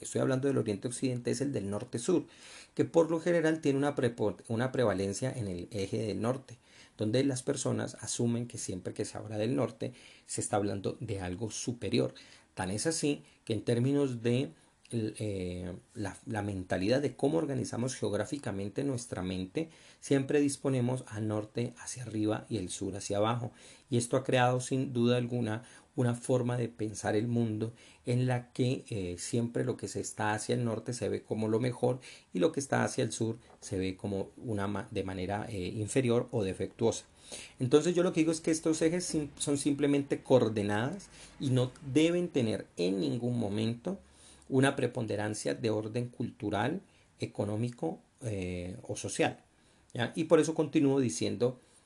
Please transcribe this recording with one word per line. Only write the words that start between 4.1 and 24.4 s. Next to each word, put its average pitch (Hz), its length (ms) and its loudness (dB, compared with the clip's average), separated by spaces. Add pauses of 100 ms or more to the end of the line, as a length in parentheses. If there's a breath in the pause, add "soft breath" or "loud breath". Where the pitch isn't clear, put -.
una 120 240 0
prevalencia 101 580 2
en 120 180 -4
el 87 220 -6
eje 101 280 -2
del 101 240 -2
norte, 131 340 -2 (400 loud breath)
donde 110 260 2
las 131 200 0
personas 117 580 -2
asumen 117 480 -2
que - 80 -14
siempre - 380 -8
que 107 100 -4
se - 140 -10
habla 107 180 -8
del 113 200 0
norte 120 360 -2 (340 loud breath)
se - 140 -8
está - 160 -2
hablando 101 440 -2
de 98 200 -6
algo 92 300 -6
superior. 120 640 -2 (400 loud breath)
Tan 92 160 -2
es 104 160 -2
así 156 360 0 (220 loud breath)
que - 80 -2
en 107 80 -2
términos 127 600 2
de 123 280 2 (400 soft breath)
el, 107 280 -2
eh, 90 520 -4 (220)
la, 95 320 -6
la 110 160 -4
mentalidad 101 600 0
de 131 120 -2
cómo 147 220 0
organizamos 127 580 -2
geográficamente 104 880 -2
nuestra 123 380 -4
mente, 92 460 -4 (320 loud breath)
siempre 139 400 4
disponemos 131 680 0
al 107 200 -4
norte 107 500 -2
hacia - 260 -12
arriba 107 440 -2
y 117 80 -2
el 90 140 -4
sur 98 260 -6
hacia 101 220 -2
abajo. 117 340 2 (380 loud breath)
Y 120 80 4
esto 120 180 0
ha 131 80 2
creado 127 360 4